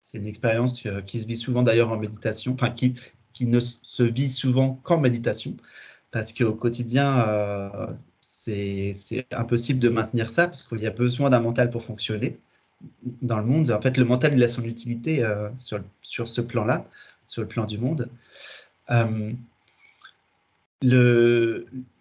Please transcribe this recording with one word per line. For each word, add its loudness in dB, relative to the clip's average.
C'est -16
une -6
expérience, 0
euh, -4
qui -8
se -8
vit -4
souvent 0
d'ailleurs 4
en -2
méditation, -4
enfin, 0
qui, 0
qui -4
ne 4
s-, -6
se -2
vit 0
souvent 0
qu'en 2
méditation, 0
parce -4
qu'au 0
quotidien, 2
euh, -2
c'est, -6
c'est -8
impossible 0
de 6
maintenir 0
ça, 2
parce -12
qu'il -8
y -2
a -2
besoin 0
d'un 6
mental 2
pour -8
fonctionner -6
dans -2
le -2
monde. 4
En 0
fait, 0
le 6
mental, 4
il 6
a 4
son -4
utilité, -4
euh, -2
sur, -8
sur -8
ce -4
plan-là, 0
sur -8
le -6
plan -4
du -6
monde. -2
Euh, 0
le, 4